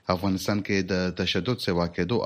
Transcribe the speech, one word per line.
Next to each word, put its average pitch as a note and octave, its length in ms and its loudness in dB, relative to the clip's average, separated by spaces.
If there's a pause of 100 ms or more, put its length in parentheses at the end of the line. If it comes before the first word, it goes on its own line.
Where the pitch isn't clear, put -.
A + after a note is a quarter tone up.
(120)
افغانستان F#2+ 540 0
کې G#2 100 2 (140)
د F2+ 260 2
تشدد G2 480 0
سیوا F2 220 2 (100)
کېدو F2+ 300 0